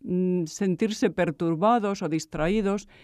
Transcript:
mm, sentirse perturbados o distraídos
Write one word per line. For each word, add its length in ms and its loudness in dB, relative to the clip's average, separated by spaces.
mm, 440 0
sentirse 680 0
perturbados 880 0
o 80 -2
distraídos 800 -2